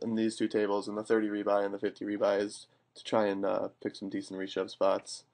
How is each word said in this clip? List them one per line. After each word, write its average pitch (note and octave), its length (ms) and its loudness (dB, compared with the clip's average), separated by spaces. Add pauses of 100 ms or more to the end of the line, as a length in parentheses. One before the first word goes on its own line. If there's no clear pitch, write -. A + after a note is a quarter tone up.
in A2+ 120 -2
these A2 220 0
two A2 100 0
tables, G2+ 400 0
in G#2 80 -6
the G#2+ 80 -4
thirty A2 260 2
rebuy G2+ 360 2
and G2+ 100 -2
the G2+ 40 -8
fifty F#2+ 260 -4
rebuy, G2+ 360 2
is G#2 260 -6 (260)
to - 120 -20
try A2 220 4
and, G2 180 0
uh, G2 240 0 (120)
pick G#2+ 140 -4
some G2 160 -8
decent G2 280 -8
reshove F#2+ 300 -4
spots. - 540 0 (120)